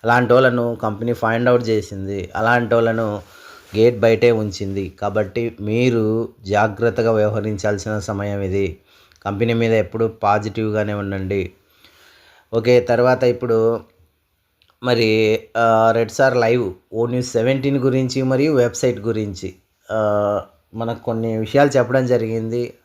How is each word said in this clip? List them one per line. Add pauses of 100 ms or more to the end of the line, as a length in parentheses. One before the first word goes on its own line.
అలాంటి
వాళ్ళను
కంపెనీ
ఫైండ్
అవుట్
చేసింది,
అలాంటి
వాళ్ళను (540)
గేట్
బయటే
ఉంచింది.
కాబట్టి
మీరు (180)
జాగ్రత్తగా
వ్యవహరించాల్సిన
సమయం
ఇది. (440)
కంపెనీ
మీద
ఎప్పుడూ
పాజిటివ్గానే
ఉండండి. (1000)
ఓకే,
తర్వాత
ఇప్పుడు (1040)
మరి, (160)
ఆ,
రెడ్
స్టార్
లైవ్ (180)
ఓ
న్యూస్
సెవెంటీన్
గురించి
మరియు
వెబ్సైట్
గురించి, (380)
ఆ, (320)
మనకు
కొన్ని
విషయాలు
చెప్పడం
జరిగింది. (100)